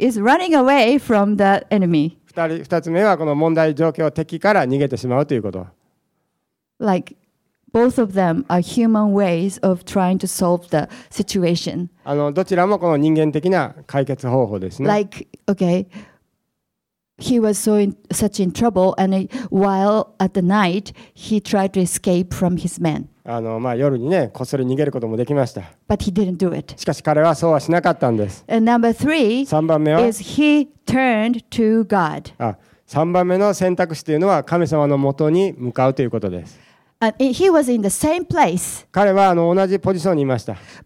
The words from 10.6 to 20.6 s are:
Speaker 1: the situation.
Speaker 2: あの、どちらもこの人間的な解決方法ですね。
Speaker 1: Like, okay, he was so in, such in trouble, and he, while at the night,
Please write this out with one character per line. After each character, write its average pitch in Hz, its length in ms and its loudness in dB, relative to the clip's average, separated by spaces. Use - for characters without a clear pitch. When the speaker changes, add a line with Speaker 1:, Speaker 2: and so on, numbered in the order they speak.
Speaker 1:
the 151 180 -2
situation. 175 760 -4
Speaker 2:
あ 143 120 -4
の、 147 160 0
ど 180 120 -2
ち 190 120 -2
ら 180 100 4
も 202 140 0
こ 175 80 0
の 160 80 2
人 156 200 2
間 156 140 2
的 151 180 -2
な 175 280 0
解 139 200 -2
決 131 220 -6
方 123 200 0
法 104 100 -6
で 92 140 -8
す 135 100 -8
ね。 143 60 0
Speaker 1:
Like, 208 400 -2
okay, 185 400 0
he 247 180 0
was 214 120 2
so 208 300 2
in, 202 160 0
such 202 320 -2
in 180 80 0
trouble, 185 460 0
and 190 180 0
he, 190 140 -2
while 196 680 0
at 190 160 -2
the 185 100 0
night, 196 480 0